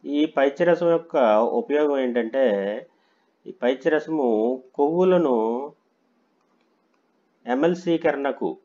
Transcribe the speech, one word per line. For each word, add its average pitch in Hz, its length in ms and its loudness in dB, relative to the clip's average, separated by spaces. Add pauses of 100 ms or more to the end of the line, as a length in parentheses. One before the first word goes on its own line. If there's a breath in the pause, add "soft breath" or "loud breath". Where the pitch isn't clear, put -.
ఈ 147 220 -2
పైత్యరసం 170 640 2
యొక్క 165 260 -2 (200)
ఉపయోగం 139 600 0
ఏంటంటే, 123 480 -2 (1000)
ఈ - 60 -16
పైత్యరసము 131 1080 -2 (120)
కొవ్వులను 147 960 0 (1700)
ఎమల్సీకరణకు 139 1200 -2